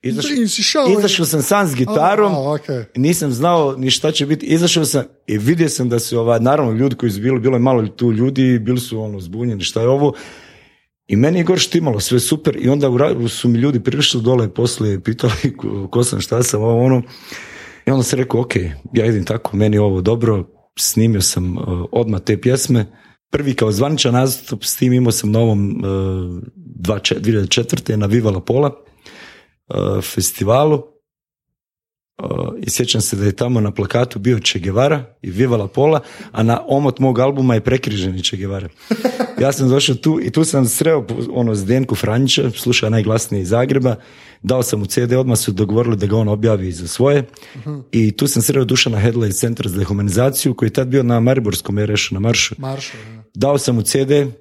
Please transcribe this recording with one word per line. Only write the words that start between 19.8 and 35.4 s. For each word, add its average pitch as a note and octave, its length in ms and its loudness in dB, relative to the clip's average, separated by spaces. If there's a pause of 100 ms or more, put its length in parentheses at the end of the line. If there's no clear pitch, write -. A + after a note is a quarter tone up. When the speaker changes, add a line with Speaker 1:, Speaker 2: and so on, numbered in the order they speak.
Speaker 1:
ovo F#2+ 200 0
dobro.” A2 460 0 (300)
Snimio A2 440 2
sam, F2+ 320 -2
e, F2+ 60 -6 (320)
odmah A2 300 0
te G2+ 200 0
pjesme. B2 440 2 (460)
Prvi D3 220 -2
kao A2 180 0
zvaničan B2+ 420 0
nastup B2+ 500 -2
s - 120 -4
tim B2+ 180 2
imao B2 180 4
sam G#2 200 -2
na A2 80 2
ovom, G#2 300 2
e, - 40 -6 (840)
dva F2 440 -6
če-, - 160 0
dvije - 100 -6
hiljade G#2+ 220 2
četvrte - 500 0
na G#2 80 2
Viva A2 260 4
La F#2+ 100 0
Pola. C#3 300 2 (1000)
Eh, G2 340 0
festivalu. B2+ 800 0 (1400)
Eh, - 60 -10 (320)
i - 120 -8
sjećam A#2+ 320 0
se - 140 -2
da G2+ 100 0
je G2+ 80 4
tamo A#2+ 280 0
na G#2 100 0
plakatu A#2 480 -2
bio A2+ 200 2
Che - 200 -2
Guevara A#2+ 600 0
i F#2 100 -10
Viva A#2+ 260 0